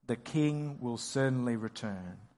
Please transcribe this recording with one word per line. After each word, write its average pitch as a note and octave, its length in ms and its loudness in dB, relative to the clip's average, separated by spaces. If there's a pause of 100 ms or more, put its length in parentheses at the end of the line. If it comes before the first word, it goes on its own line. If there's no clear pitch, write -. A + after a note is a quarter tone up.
(100)
The A#2 60 2
king D3+ 640 0
will A#2+ 180 -2
certainly B2+ 560 2
return. G2 640 -6 (200)